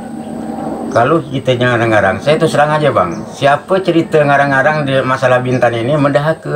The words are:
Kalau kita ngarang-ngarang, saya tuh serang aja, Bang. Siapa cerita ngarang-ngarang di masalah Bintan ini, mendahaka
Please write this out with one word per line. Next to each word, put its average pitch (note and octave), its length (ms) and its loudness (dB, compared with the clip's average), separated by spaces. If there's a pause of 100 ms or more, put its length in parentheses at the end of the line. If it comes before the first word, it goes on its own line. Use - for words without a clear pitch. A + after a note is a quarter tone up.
(920)
Kalau C3+ 320 2
kita C3 320 -2
ngarang-ngarang, A2 640 2
saya D#3 160 2
tuh E3 80 2
serang D3 240 2
aja, D3+ 240 0
Bang. F2 400 -2
Siapa C#3+ 480 0
cerita E3 400 2
ngarang-ngarang C#3+ 640 2
di C3+ 160 0
masalah B2+ 400 0
Bintan B2 320 0
ini, A#2+ 240 0
mendahaka D3 580 0